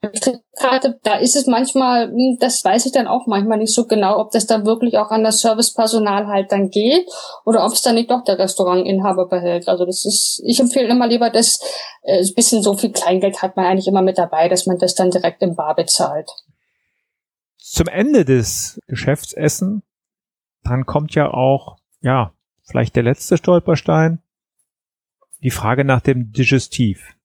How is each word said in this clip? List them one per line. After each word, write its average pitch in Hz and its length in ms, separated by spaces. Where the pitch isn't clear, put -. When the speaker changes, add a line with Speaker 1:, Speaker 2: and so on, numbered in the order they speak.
Speaker 1:
Kreditkarte, 254 880
da 208 140
ist 254 200
es 269 100
manchmal, 254 600
hm, 247 320
das - 240
weiß 214 220
ich 262 60
dann 247 140
auch 254 200
manchmal 214 320
nicht 220 160
so 240 120
genau, 208 320
ob 214 120
das 214 160
dann 214 200
wirklich 226 320
auch 214 120
an 220 140
das 220 160
Servicepersonal 220 880
halt 196 260
dann 196 180
geht 254 380
oder 226 200
ob's 226 180
dann 240 120
nicht 233 160
doch 247 140
der 190 140
Restaurantinhaber 185 920
behält. 175 400
Also 180 160
das 180 200
ist, - 400
ich 240 160
empfehle 247 280
immer 247 180
lieber, 233 240
dass, 226 300
äh, 185 180
ein 190 140
bisschen 226 280
so 202 120
viel 208 180
Kleingeld 185 500
hat 190 140
man 185 100
eigentlich 190 220
immer 190 140
mit 185 160
dabei, 170 300
dass 175 180
man 185 120
das 180 160
dann 180 160
direkt 180 320
im 175 140
Bar 156 180
bezahlt. 151 560
Speaker 2:
Zum - 300
Ende 214 360
des - 640
Geschäftsessen, 156 960
dann 127 240
kommt 147 280
ja 147 160
auch, 135 460
ja, 127 320
vielleicht - 340
der 123 60
letzte 127 340
Stolperstein, 165 840
die 131 80
Frage 123 340
nach 131 160
dem 123 320
Digestiv. 123 840